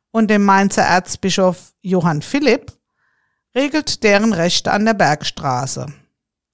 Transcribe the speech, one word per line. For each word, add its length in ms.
und 180
dem 140
Mainzer 400
Erzbischof 960
Johann 420
Philipp 520
regelt 480
deren 300
Rechte 400
an 100
der 120
Bergstraße. 1000